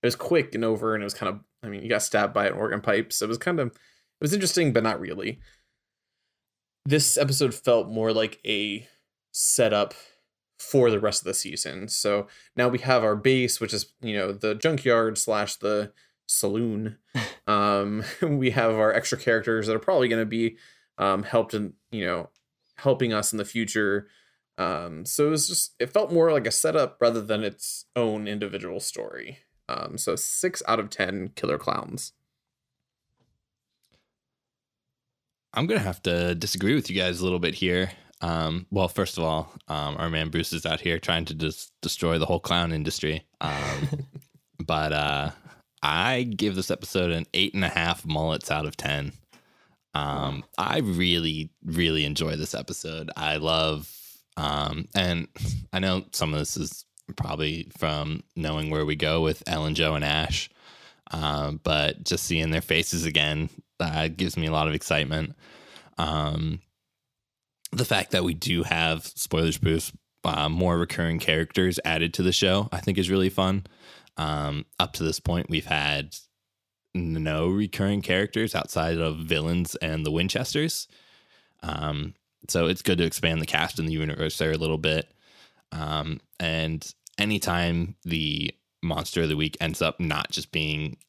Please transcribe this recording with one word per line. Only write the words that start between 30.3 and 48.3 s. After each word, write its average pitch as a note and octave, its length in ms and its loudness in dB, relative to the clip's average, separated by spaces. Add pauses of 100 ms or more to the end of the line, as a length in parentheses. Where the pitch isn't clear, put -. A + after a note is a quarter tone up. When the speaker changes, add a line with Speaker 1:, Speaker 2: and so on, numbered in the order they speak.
Speaker 1:
out A2 100 4
of G#2+ 100 -4
ten F#2+ 460 0
killer - 220 0
clowns. - 560 -4 (3500)
Speaker 3:
I'm D3 140 2
gonna G3+ 140 4
have F#2+ 220 -2
to F2 320 2
disagree F#2+ 400 0
with C3+ 140 0
you F#2 60 -4
guys F2+ 240 0
a F#2 40 0
little F2+ 160 2
bit E2+ 160 0
here. F#2 360 2 (300)
Um, E2 500 -2
well, F#2+ 160 4
first - 300 -2
of E2+ 80 0
all, D#2+ 260 -2 (160)
um, D2 300 -4
our E2 120 -2
man D#2+ 200 0
Bruce D#2+ 240 -2
is F2+ 120 -6
out D#2+ 140 -2
here E2+ 180 0
trying E2 280 0
to D#2 80 -8
just D#2 480 -6
destroy E2 360 0
the D#2 80 2
whole E2+ 140 0
clown F2 320 0
industry. D#2 540 -2 (160)
Um, C#2+ 640 -4 (180)
<laughs> - 400 -16
but, D2+ 280 0
uh, D2 380 0 (540)
I G#2+ 380 2
give G#2+ 320 0
this F#2+ 160 -2
episode F2+ 400 0
an E2 220 0
eight F#2+ 200 2
and F#2+ 120 2
a - 40 2
half E2+ 360 0
mullets D#2 440 0